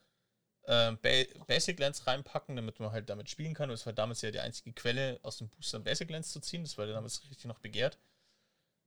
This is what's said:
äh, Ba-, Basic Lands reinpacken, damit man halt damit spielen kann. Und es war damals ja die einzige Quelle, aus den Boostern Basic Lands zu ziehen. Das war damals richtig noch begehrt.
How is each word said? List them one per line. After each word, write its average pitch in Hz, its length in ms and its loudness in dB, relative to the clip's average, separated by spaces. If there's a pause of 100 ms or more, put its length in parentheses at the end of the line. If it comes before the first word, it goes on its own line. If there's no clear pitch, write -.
(640)
äh, 117 280 6
Ba-, 127 540 4
Basic 165 320 2
Lands 139 280 0
reinpacken, 139 500 -2
damit 113 240 -4
man 107 120 -2
halt 110 160 -4
damit 104 220 -6
spielen 156 240 -4
kann. 139 160 -2
Und 117 40 -4
es - 120 -8
war 113 60 -4
damals 113 300 0
ja 110 80 0
die - 100 -4
einzige 120 320 -6
Quelle, 123 500 0
aus - 160 -8
den 110 100 -8
Boostern - 360 -6
Basic 160 260 0
Lands 160 220 -6
zu - 80 -8
ziehen. 170 220 -6
Das 151 160 -8
war 104 80 -2
damals 110 360 -4
richtig 139 240 -16
noch 113 120 -8
begehrt. 113 400 0 (880)